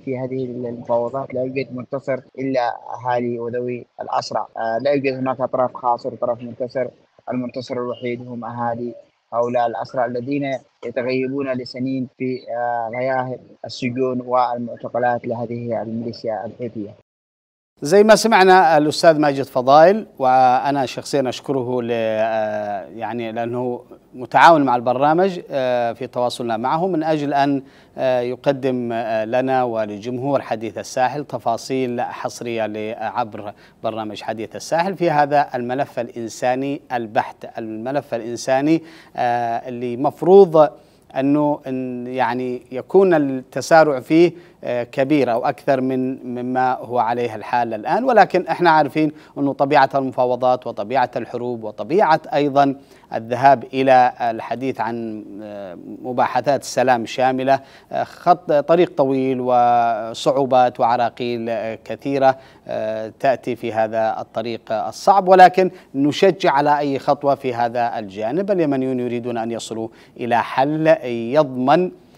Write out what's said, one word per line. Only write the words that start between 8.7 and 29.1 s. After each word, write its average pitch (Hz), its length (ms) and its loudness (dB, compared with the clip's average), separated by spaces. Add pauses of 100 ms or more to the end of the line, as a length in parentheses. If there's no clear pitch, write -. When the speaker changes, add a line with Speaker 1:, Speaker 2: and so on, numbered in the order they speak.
Speaker 1:
هؤلاء 120 340 0
الأسرى 120 380 -4
الذين 131 540 -4 (280)
يتغيبون 131 680 -4
لسنين 127 560 -6 (100)
في، 127 200 -4 (180)
آه، 120 400 -4
غياهب 127 440 -4 (240)
السجون 127 600 -4
والمعتقلات 120 1000 -2
لهذه 117 560 -6
الميليشيا 113 640 -8
الحوثية. 110 440 -10 (920)
Speaker 2:
زي 180 200 6
ما 214 140 8
سمعنا 190 640 6
الأستاذ 151 400 4
ماجد 139 260 2
فضايل، 156 640 6 (120)
وأنا 131 680 2
شخصيًا 131 420 -2
أشكره 127 540 -4
ل-، 117 100 -6
آه، 107 920 -2
يعني 113 460 -8
لأنه 120 480 -6 (340)
متعاون 143 480 6
مع 123 140 2
البرنامج، 151 640 2 (100)
آه، 123 420 -2
في 123 140 -10
تواصلنا 120 500 -4
معه 147 300 -2
من 165 160 0
أجل 147 320 0
أن، 139 280 0 (360)
آه، 127 220 0
يقدم، 123 720 -2
آه، 113 320 -2